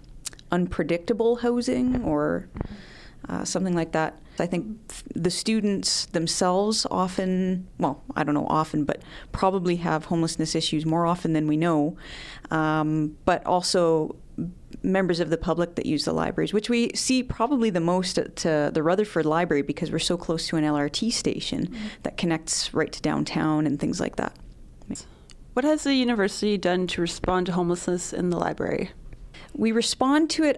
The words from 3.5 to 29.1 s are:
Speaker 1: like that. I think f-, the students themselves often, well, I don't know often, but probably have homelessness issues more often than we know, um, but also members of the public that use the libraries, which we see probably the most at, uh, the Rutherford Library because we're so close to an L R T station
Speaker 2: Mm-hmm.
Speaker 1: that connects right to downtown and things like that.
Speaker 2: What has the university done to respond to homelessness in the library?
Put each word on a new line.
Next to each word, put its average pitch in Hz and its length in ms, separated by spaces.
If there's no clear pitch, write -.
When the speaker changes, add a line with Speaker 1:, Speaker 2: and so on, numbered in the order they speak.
Speaker 1:
like 165 200
that. 160 260
I 170 60
think 185 340
f-, - 140
the 175 160
students 202 760
themselves 185 840
often, 185 800
well, 147 240
I 156 80
don't 147 100
know - 140
often, 156 340
but - 180
probably 185 460
have 160 300
homelessness 160 500
issues 156 280
more 165 220
often 170 280
than 156 120
we 151 100
know, 160 400
um, 156 720
but 180 220
also 170 680
members 180 380
of 156 100
the 165 60
public 170 400
that - 100
use 147 180
the 160 80
libraries, 160 400
which 214 160
we 240 280
see 254 260
probably 233 480
the 175 80
most 180 400
at, - 260
uh, 151 260
the 156 120
Rutherford 175 440
Library 156 360
because 147 300
we're 160 80
so 175 160
close 165 320
to 170 80
an 156 80
L 151 100
R 147 140
T 226 240
station - 540
Speaker 2:
Mm-hmm. 214 200
Speaker 1:
that - 140
connects - 580
right 156 160
to - 100
downtown 151 680
and 143 100
things - 220
like - 160
that. - 180
Speaker 2:
What 254 120
has 302 200
the 277 100
university 214 640
done 180 300
to - 120
respond 180 460
to 185 60
homelessness 175 600
in 175 180
the 170 60
library? - 540